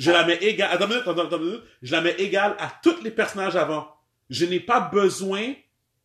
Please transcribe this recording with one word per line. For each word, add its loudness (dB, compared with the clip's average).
Je 2
la 6
mets 2
égale, 0
attends 2
une -4
minute, -2
attends, 0
attends -4
une -4
minute. -6
Je -6
la 2
mets 2
égale 0
à -8
tous 2
les -6
personnages -2
avant. 0
Je 0
n'ai -2
pas 2
besoin 0